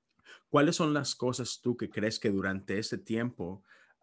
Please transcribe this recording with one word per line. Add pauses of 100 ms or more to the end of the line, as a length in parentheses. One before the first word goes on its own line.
(480)
¿cuáles
son
las
cosas
tú
que
crees
que
durante
este
tiempo, (400)